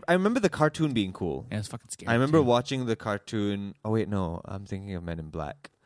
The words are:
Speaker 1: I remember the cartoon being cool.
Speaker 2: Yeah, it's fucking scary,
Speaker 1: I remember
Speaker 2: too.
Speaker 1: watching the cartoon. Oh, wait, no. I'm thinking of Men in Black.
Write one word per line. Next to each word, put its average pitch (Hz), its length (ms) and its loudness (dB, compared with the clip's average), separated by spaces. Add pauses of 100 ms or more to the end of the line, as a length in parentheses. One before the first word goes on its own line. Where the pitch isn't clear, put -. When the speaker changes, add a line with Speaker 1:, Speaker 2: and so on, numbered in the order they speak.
Speaker 1:
I 170 60 6
remember 208 260 4
the 202 100 4
cartoon 151 440 2
being 98 200 0
cool. 69 380 -4
Speaker 2:
Yeah, 104 80 -2
it's 104 80 -6
fucking - 220 -14
scary, - 200 -8
Speaker 1:
I 117 40 4
remember 135 240 4
Speaker 2:
too. 151 60 8
Speaker 1:
watching 123 420 2
the 113 100 0
cartoon. 101 800 -2 (100)
Oh, 107 80 -4
wait, 110 160 2
no. 90 380 -2
I'm 98 200 -10
thinking 98 280 -10
of 87 100 -6
Men 85 160 -6
in 78 100 -10
Black. 78 420 -8 (140)